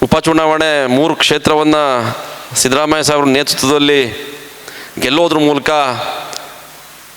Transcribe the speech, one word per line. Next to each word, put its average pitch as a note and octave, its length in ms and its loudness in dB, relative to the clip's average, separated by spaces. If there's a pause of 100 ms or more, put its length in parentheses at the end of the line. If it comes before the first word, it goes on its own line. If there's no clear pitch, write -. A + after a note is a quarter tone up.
ಉಪಚುನಾವಣೆ D#3 840 2
ಮೂರು C#3+ 300 2
ಕ್ಷೇತ್ರವನ್ನು D3+ 640 2 (760)
ಸಿದ್ದರಾಮಯ್ಯ D3+ 460 2
ಸಾಹೇಬ್ರ C#3+ 260 2
ನೇತೃತ್ವದಲ್ಲಿ C#3+ 720 2 (1000)
ಗೆಲ್ಲೋದ್ರ D#3 400 0
ಮೂಲಕ D3 320 0 (1500)